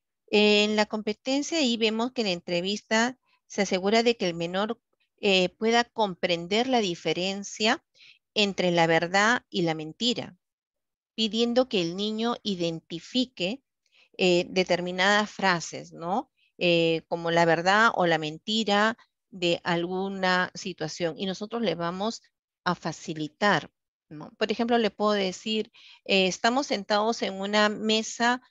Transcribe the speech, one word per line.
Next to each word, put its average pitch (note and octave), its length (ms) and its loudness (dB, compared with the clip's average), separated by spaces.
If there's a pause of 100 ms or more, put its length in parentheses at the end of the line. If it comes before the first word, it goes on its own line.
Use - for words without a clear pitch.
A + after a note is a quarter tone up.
(300)
En G#3 460 4
la G#3+ 100 2
competencia C4 760 -4
ahí A#3+ 180 0
vemos A3+ 340 -2
que A#3+ 120 -4
en G#3 40 -4
la F#3 60 0
entrevista G#3 840 -2 (280)
se - 160 -4
asegura G3 420 2
de A#3 140 2
que F#3+ 100 -2
el F3 60 -2
menor, F#3 480 -4 (400)
eh, F#3 260 4
pueda A3+ 380 0
comprender F#3 840 -2
la B3+ 140 2
diferencia G3 1000 -2 (520)
entre G3 380 2
la E3+ 140 4
verdad F3 640 2
y G3+ 120 -2
la D#3+ 140 0
mentira, D#3+ 640 -6 (760)
pidiendo A#3 540 0
que G#3 120 0
el E3+ 140 -2
niño A3 480 -4
identifique, F#3 1200 -4 (540)
eh, F3+ 320 4
determinadas F#3 840 0
frases, E3+ 640 -4
¿no? E3+ 360 -4 (280)
Eh, E3 500 2
como E3+ 240 -4
la E3+ 140 4
verdad F#3 500 4
o F3+ 120 2
la E3 100 2
mentira G3+ 800 0 (320)
de F3 340 -2
alguna F#3 920 -2
situación, E3 640 -6
y G3+ 100 -8
nosotros G#3 340 -8
le G#3+ 140 0
vamos F#3 460 -6 (440)
a F3 100 0
facilitar, D#3 960 -2 (380)
¿no? D3+ 280 -16
Por G#3+ 140 -2
ejemplo, A#3 260 0
le A3 120 0
puedo G#3 220 0
decir, G#3 600 -4 (340)
eh, F#3+ 220 4
"Estamos A#3+ 400 0
sentados G#3+ 540 -2
en G3 180 -4
una G#3 300 2
mesa, A3 800 -2